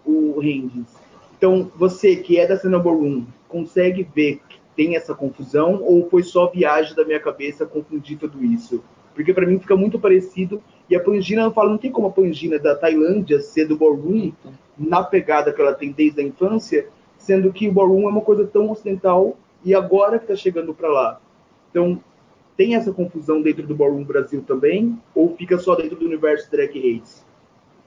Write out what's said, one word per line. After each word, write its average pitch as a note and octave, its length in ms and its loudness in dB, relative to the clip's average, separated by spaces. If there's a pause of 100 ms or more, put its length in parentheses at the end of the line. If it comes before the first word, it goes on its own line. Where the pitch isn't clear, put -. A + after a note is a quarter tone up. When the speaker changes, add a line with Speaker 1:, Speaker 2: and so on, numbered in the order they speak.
Speaker 1:
o D3+ 340 0
hands. B2+ 560 -6 (420)
Então, F#3 380 2
você F3+ 400 2
que F3 220 2
é E3+ 100 6
da F#3+ 100 2
cena F#3 220 0
ballroom, D3+ 440 0 (260)
consegue F3+ 640 -2
ver D3 240 0 (100)
que - 80 -20 (180)
tem E3 200 0
essa D#3 200 -6
confusão D3 680 -2
ou F3 260 4
foi F3 140 4
só F3 240 2
viagem D#3 480 0
da D#3+ 80 2
minha D#3 160 0
cabeça C#3+ 460 -6
confundir D3+ 520 -10
tudo C#3+ 260 -8
isso? A#2 400 -2 (300)
Porque D#3 200 0
pra F3+ 120 2
mim F#3 140 2
fica G3 160 2
muito G#3 240 0
parecido. F#3 600 0 (280)
E F3 60 4
a F3 80 0
Pangina, G3+ 400 0
eu A3 80 0
falo, G#3+ 200 2
não G#3+ 60 -2
tem B3+ 140 -6
como A3+ 160 -2
a F#3+ 40 -2
Pangina E3 480 0
da D3 160 2
Tailândia D#3+ 680 0
ser - 240 -2
do D#3 100 -2
ballroom, D3+ 400 2 (100)
Speaker 2:
Eita. - 240 -12 (280)
Speaker 1:
na E3 260 0
pegada D3+ 480 0
que D3 80 -8
ela C#3+ 140 2
tem C#3+ 180 -8
desde D3 300 0
a - 20 -4
infância, G3+ 640 -4 (300)
sendo F#3+ 340 0
que G#3+ 160 -4
o G3+ 60 0
ballroom F#3+ 340 4
é G#3 40 -2
uma G#3+ 100 0
coisa G#3 240 2
tão G#3 260 0
ocidental F#3+ 640 0 (300)
e F#3 100 2
agora G3 440 2
que A3+ 80 -8
tá G3+ 80 -2
chegando E3 380 -4
pra D#3+ 140 -6
lá. B2+ 320 0 (520)
Então, F3 280 -2 (560)
tem A3+ 200 2
essa A3+ 180 -2
confusão D#3 480 -4
dentro D3+ 260 -2
do D3 80 -6
ballroom C#3+ 280 0
Brasil C#3 440 -4
também? E3+ 500 0 (160)
Ou E3+ 220 2
fica F3+ 240 -2
só F3+ 160 2
dentro D#3+ 220 -6
do E3 80 -4
universo D3+ 460 -2
Drag C#3+ 180 -2 (300)
Race? - 240 -20 (640)